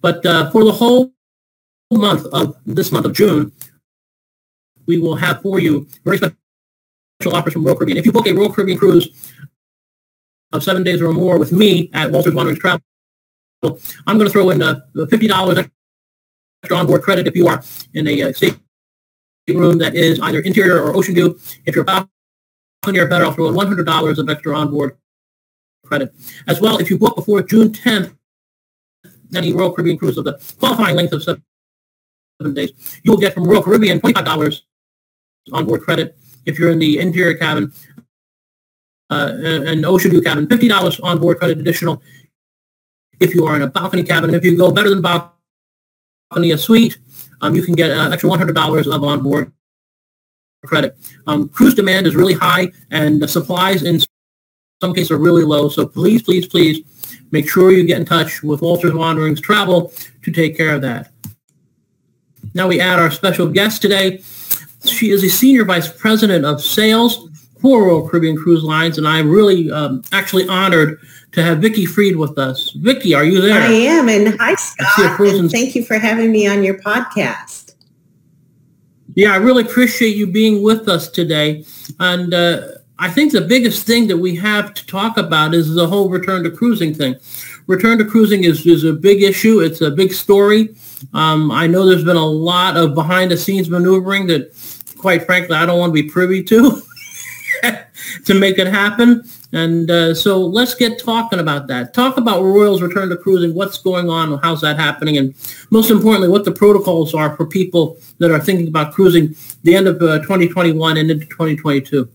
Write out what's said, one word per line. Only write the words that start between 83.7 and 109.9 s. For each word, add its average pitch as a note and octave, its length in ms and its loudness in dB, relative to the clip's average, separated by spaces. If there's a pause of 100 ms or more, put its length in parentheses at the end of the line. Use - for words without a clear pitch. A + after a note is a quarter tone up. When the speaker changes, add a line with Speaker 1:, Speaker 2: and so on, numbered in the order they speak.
Speaker 1:
thing A#3 220 2
that F3+ 100 0
we F3 180 -2
have G#3 380 -4
to - 120 -16
talk G#3+ 320 -4
about D#3+ 360 0
is D#3+ 200 0
the E3+ 140 0
whole G3 220 0
return F3+ 340 -4
to E3 80 -4
cruising F3 420 0
thing. C3+ 220 -4 (520)
Return G#3 300 2
to G#3+ 80 2
cruising G#3 380 2
is, D#3+ 240 0
is D#3 160 4
a D#3+ 100 0
big G3 300 4
issue. G3+ 360 4
It's D#3+ 220 -2
a D3+ 100 0
big F#3 220 0
story. G#3 640 2 (380)
Um, D#3 380 0
I D#3+ 160 0
know F#3 180 2
there's E3+ 200 4
been F3 100 2
a D#3+ 100 2
lot E3 520 0
of D#3 160 2
behind-the-scenes F3+ 760 0
maneuvering F#3 580 0
that, D3+ 280 -2 (420)
quite F3 280 0
frankly, F3 320 0
I E3 80 2
don't F3 120 0
want F3 120 0
to D#3 120 0
be D3+ 80 -6
privy F#3 340 0
to, A#3 380 4 (800)
<laughs> - 640 -10
to - 80 2
make G3 260 2
it F#3 80 0
happen. A3 600 2 (240)
And, E3 400 -2
uh, E3 220 2
so F#3+ 260 0
let's G#3 340 -2
get A#3 260 -2
talking A3+ 400 -4
about C#3+ 280 -4
that. B2+ 260 -8
Talk C4 240 0
about G#3 260 0
Royal's G3 380 4
return F#3 280 -4
to F3 80 -4
cruising. F3 360 0
What's F#3+ 240 -6
going F3+ 320 -2
on? D#3+ 320 -2
How's E3 200 -2
that D3+ 160 -2
happening? D3+ 400 -2
And C3+ 160 -2 (360)
most A3 200 4
importantly, G3+ 400 4
what G3+ 160 2
the F3+ 60 -2
protocols F#3 640 2
are D3+ 220 -2
for D#3 100 -4
people F3 520 -2 (220)
that E3+ 120 2
are D3+ 80 2
thinking F3 280 -2
about D3+ 260 -4
cruising E3+ 420 2 (280)
the E3+ 120 6
end F#3+ 120 2
of, D#3+ 140 0